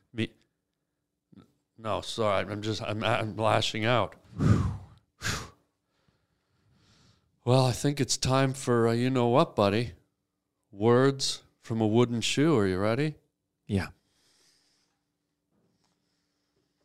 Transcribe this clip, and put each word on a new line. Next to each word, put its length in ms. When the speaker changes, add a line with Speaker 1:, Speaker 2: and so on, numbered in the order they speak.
Speaker 1:
Me, 160
no, 220
sorry, 500
I'm 120
just, 200
I'm, 220
I'm 320
lashing 480
out. 320
<sighs> 60
Well, 200
I 60
think 300
it's 160
time 360
for, 360
uh, 20
you 180
know 180
what, 280
buddy? 380
Words 720
from 180
a 80
wooden 320
shoe. 380
Are 100
you 100
ready? 380
Speaker 2:
Yeah. 200